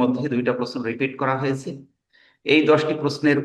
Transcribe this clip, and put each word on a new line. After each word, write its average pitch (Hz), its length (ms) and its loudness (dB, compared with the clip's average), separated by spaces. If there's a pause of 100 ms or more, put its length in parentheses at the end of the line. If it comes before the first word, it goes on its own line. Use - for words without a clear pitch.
মধ্যে 127 220 0 (120)
দুইটা 123 240 0
প্রশ্ন 123 180 -6 (140)
রিপিট 131 300 -4
করা 135 220 0
হয়েছে। 135 280 -4 (760)
এই 151 140 6 (100)
দশটি 151 320 2
প্রশ্নের 143 420 2